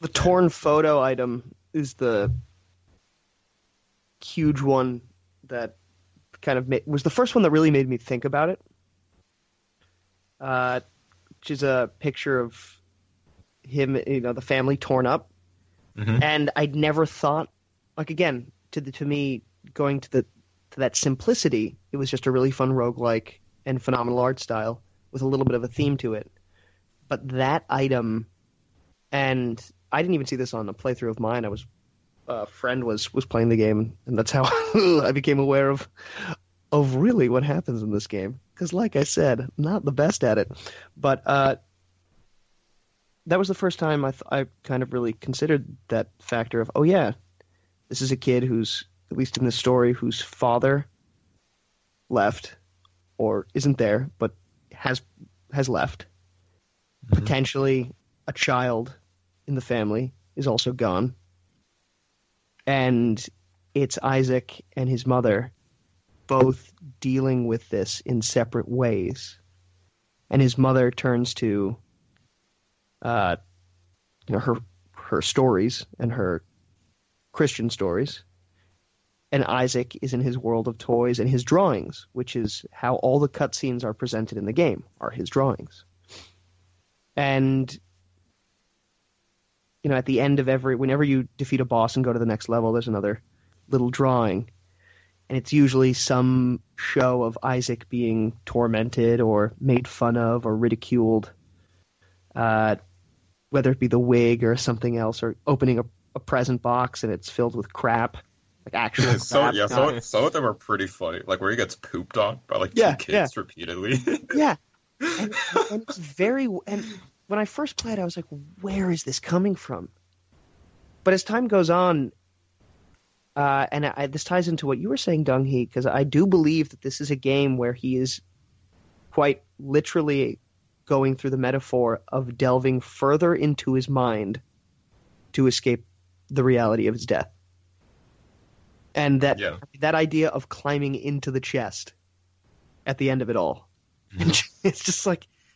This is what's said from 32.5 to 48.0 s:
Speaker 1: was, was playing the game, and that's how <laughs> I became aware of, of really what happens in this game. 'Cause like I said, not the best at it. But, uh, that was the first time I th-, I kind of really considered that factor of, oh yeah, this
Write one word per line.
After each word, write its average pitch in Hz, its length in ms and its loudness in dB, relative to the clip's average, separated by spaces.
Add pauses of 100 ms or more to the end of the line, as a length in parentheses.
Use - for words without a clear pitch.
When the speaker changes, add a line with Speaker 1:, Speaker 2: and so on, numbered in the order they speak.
Speaker 1:
was, 107 300 -4
was 135 100 -2
playing 117 240 2
the 117 80 4
game, 110 480 2
and 127 140 -4
that's 113 120 0
how 131 140 2
<laughs> 453 300 0 (280)
I 131 100 2
became 139 260 2
aware 139 320 4
of, 139 180 -4 (840)
of 143 260 2
really 165 340 4
what 127 140 2
happens 139 380 -2
in 107 80 -4
this 104 160 -2
game. 104 320 -6 (160)
'Cause 170 200 -8
like 214 200 -2
I 143 100 4
said, 131 520 0
not 165 300 -2
the 143 60 -2
best 147 300 0
at 110 140 2
it. - 160 -2 (440)
But, 135 280 0
uh, 135 320 2 (1700)
that 170 120 2
was 190 100 0
the 190 60 0
first 180 240 -2
time 151 260 0
I 135 60 0
th-, - 200 -10
I 135 160 0 (180)
kind 127 180 -2
of 123 100 -6
really 120 220 -2
considered 147 500 -2 (240)
that 113 200 -2 (100)
factor 117 420 -4
of, 110 140 -4
oh - 80 2
yeah, 160 300 4 (760)
this - 140 -6